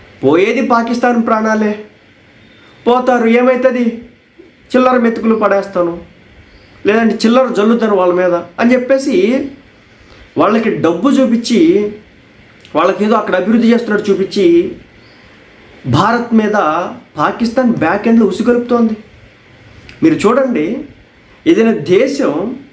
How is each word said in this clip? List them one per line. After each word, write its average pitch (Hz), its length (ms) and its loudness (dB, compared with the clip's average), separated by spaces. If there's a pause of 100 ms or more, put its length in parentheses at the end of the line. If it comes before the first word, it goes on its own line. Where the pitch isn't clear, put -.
(240)
పోయేది 208 420 2
పాకిస్తాన్ 233 600 0
ప్రాణాలే, 220 580 -2 (1040)
పోతారు, 247 400 2
ఏమవుతుంది, 247 760 0 (720)
చిల్లర 254 220 2
మెతుకులు 226 360 0
పడేస్తాను, 190 680 -2 (840)
లేదంటే 220 280 2
చిల్లర 247 340 2
జల్లుతాను 214 480 0
వాళ్ళ 180 180 2
మీద 180 200 0
అని 226 380 -2
చెప్పేసి 254 760 0 (920)
వాళ్ళకి 220 380 0
డబ్బు 170 340 0
చూపించి, 214 800 2 (840)
వాళ్ళకేదో 190 380 0
అక్కడ 196 220 -2
అభివృద్ధి 226 380 2
చేస్తున్నట్టు 208 360 -2
చూపించి 190 640 0 (1080)
భారత్ 226 480 0
మీద 214 200 2 (600)
పాకిస్తాన్ 196 560 0
బ్యాక్ 196 360 -2
ఎండ్లో 226 180 4
ఉసుగొలుపుతోంది. 233 680 0 (1080)
మీరు 160 120 4
చూడండి, 233 680 -2 (640)
ఏదైనా 214 260 2
దేశం 185 880 -2 (140)